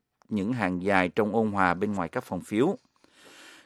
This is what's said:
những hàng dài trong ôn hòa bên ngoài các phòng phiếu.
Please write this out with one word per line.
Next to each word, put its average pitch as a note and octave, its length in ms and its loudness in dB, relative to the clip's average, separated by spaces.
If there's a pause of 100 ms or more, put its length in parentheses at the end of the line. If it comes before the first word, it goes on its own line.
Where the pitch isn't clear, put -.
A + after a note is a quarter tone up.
(300)
những G#2+ 240 -2
hàng F2+ 300 -2
dài F#2 260 2
trong G#2 260 0
ôn A2 160 0
hòa F#2 220 4
bên G2+ 200 -2
ngoài F2 160 -4
các B2+ 140 -6
phòng F2 180 -8
phiếu. - 360 0 (880)